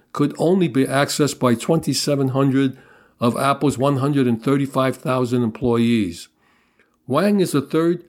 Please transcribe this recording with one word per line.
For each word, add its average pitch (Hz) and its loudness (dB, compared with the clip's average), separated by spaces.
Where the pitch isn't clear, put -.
could 147 0
only 170 2
be 131 2
accessed 139 -2
by 123 4
twenty-seven 143 -2
hundred 135 0
of 117 0
Apple's 135 0
one 139 0
hundred 135 0
and 113 0
thirty-five 135 0
thousand 127 -2
employees. 117 0
Wang 196 2
is 170 0
the 147 0
third 165 -2